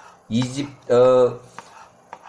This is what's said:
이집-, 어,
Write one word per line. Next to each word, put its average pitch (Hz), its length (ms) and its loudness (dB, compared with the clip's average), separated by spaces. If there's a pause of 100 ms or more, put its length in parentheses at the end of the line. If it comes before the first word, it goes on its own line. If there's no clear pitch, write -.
(280)
이집-, 127 640 -6
어, 123 460 2 (920)